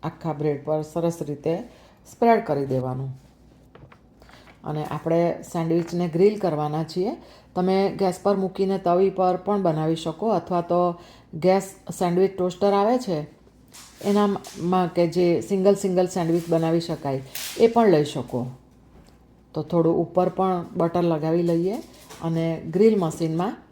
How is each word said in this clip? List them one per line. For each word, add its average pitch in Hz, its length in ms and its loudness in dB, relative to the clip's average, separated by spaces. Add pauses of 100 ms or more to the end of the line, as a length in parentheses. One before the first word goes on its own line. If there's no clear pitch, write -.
આખા 160 300 -6
બ્રેડ 147 320 -2
પર 156 180 -2
સરસ 170 360 -4 (100)
રીતે 147 260 -4 (580)
સ્પ્રેડ 233 320 2
કરી 143 220 -2
દેવાનું. 131 440 -4 (1500)
અને 151 200 -6
આપણે 165 380 0 (300)
સેન્ડવિચને 170 560 -2
ગ્રીલ 190 300 4
કરવાના 151 460 -2
છીએ. 185 280 -4 (420)
તમે 185 220 2 (220)
ગેસ 185 240 0
પર 202 140 2
મૂકીને 190 420 -2
તવી 185 320 2
પર 185 260 0
પણ 196 260 -2
બનાવી 160 340 0
શકો, 165 340 -6
અથવા 175 320 -2
તો 175 180 0 (640)
ગેસ 190 220 4 (320)
સેન્ડવિચ 185 380 2
ટોસ્ટર 180 360 0
આવે 208 260 2
છે 202 200 -4 (840)
એનામાં 190 840 0
કે 175 180 2
જે 175 200 2 (160)
સિંગલ 196 320 2
સિંગલ 185 320 0
સેન્ડવિચ 170 420 0
બનાવી 165 320 2
શકાય, 147 420 -4 (360)
એ 226 100 6
પણ 226 220 4
લઈ 151 140 6
શકો. 131 360 -6 (1120)
તો 160 80 -4
થોડું 165 400 2
ઉપર 180 280 0
પણ 185 340 -2 (120)
બટર 175 360 0
લગાવી 160 380 0
લઈએ 175 260 0 (460)
અને 165 240 -2 (280)
ગ્રીલ 220 300 6
મશીનમાં 160 500 -2 (180)